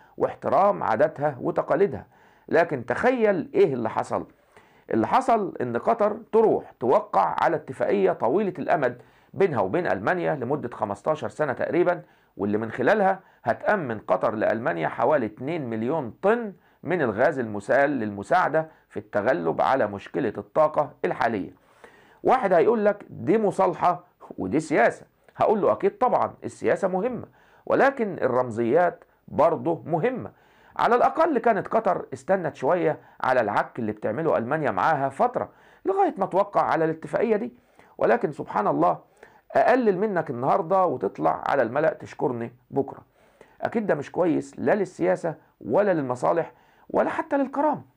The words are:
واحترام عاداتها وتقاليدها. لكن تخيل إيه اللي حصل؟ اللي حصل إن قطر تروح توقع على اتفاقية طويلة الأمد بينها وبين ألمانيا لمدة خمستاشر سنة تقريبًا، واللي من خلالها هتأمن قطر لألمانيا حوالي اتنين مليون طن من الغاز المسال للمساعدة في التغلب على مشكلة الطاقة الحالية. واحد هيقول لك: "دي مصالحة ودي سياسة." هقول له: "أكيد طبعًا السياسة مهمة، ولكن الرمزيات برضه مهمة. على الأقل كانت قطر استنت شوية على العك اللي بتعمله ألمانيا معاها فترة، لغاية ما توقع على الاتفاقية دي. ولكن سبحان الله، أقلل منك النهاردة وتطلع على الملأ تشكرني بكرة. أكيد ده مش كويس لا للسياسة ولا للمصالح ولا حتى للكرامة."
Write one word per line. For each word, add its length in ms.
واحترام 680
عاداتها 580
وتقاليدها. 680
لكن 380
تخيل 680
إيه 200
اللي 160
حصل؟ 360
اللي 160
حصل 540
إن 160
قطر 400
تروح 480
توقع 600
على 160
اتفاقية 560
طويلة 460
الأمد 440
بينها 260
وبين 260
ألمانيا 480
لمدة 420
خمستاشر 520
سنة 240
تقريبًا، 500
واللي 220
من 120
خلالها 500
هتأمن 540
قطر 360
لألمانيا 540
حوالي 380
اتنين 440
مليون 520
طن 300
من 200
الغاز 360
المسال 520
للمساعدة 800
في 80
التغلب 640
على 260
مشكلة 520
الطاقة 520
الحالية. 460
واحد 300
هيقول 320
لك: 260
"دي 280
مصالحة 680
ودي 220
سياسة." 460
هقول 260
له: 100
"أكيد 260
طبعًا 360
السياسة 440
مهمة، 380
ولكن 560
الرمزيات 840
برضه 580
مهمة. 440
على 180
الأقل 440
كانت 300
قطر 440
استنت 440
شوية 420
على 200
العك 380
اللي 140
بتعمله 460
ألمانيا 320
معاها 380
فترة، 400
لغاية 340
ما 80
توقع 360
على 220
الاتفاقية 520
دي. 160
ولكن 340
سبحان 340
الله، 320
أقلل 460
منك 320
النهاردة 560
وتطلع 600
على 160
الملأ 300
تشكرني 600
بكرة. 300
أكيد 240
ده 80
مش 180
كويس 460
لا 160
للسياسة 600
ولا 340
للمصالح 580
ولا 200
حتى 260
للكرامة." 460